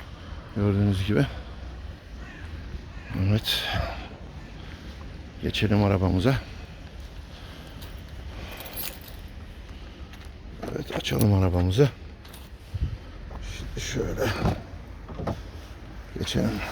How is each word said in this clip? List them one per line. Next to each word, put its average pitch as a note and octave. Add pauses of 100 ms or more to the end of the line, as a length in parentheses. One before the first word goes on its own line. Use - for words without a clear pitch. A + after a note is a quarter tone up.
(560)
Gördüğünüz G2+
gibi. G#2+ (2000)
Evet. - (1800)
Geçelim G#2
arabamıza. F#2+ (4000)
Evet, -
açalım -
arabamızı. F#2+ (1700)
Şimdi -
şöyle - (1900)
geçelim. - (200)